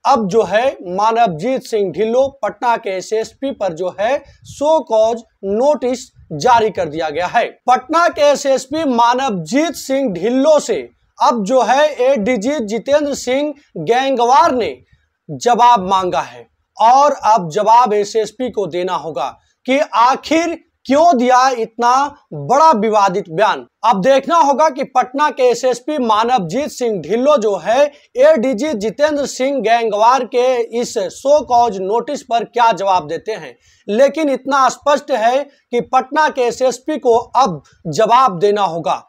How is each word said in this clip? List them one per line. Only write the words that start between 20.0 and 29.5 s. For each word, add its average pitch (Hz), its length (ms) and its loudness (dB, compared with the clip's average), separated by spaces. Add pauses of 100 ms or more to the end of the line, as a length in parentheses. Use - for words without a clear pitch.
क्यों 294 320 4
दिया 247 300 4
इतना 247 680 -2 (160)
बड़ा 240 380 2
विवादित 202 600 0
बयान। 160 360 -2 (180)
अब 196 180 2
देखना 269 340 2
होगा 302 320 2
कि 269 160 -4
पटना 269 460 -2
के 262 120 -4
एसएसपी 247 560 0
मानवजीत 233 720 0
सिंह 220 300 -4
ढिल्लो 240 360 0
जो 208 200 -2
है 247 360 0 (240)
एडीजी 269 560 2
जितेंद्र 269 540 -2
सिंह 269 340 -4